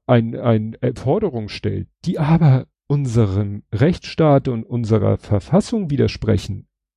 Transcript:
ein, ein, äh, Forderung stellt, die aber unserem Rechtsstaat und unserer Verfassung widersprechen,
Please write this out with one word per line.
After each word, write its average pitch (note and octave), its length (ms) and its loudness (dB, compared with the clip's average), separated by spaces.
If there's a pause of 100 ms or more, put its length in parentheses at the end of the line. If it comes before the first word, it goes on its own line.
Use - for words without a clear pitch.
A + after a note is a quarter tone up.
ein, A#2 300 2
ein, A2 380 0
äh, B2+ 200 -4
Forderung B2+ 540 -4
stellt, G2 400 -6 (160)
die F3+ 140 -4
aber D#3 500 4 (180)
unserem G#2+ 840 0
Rechtsstaat C#3+ 760 2
und A2+ 160 -4
unserer G#2+ 540 0
Verfassung F3+ 720 -2
widersprechen, A2 800 -2 (280)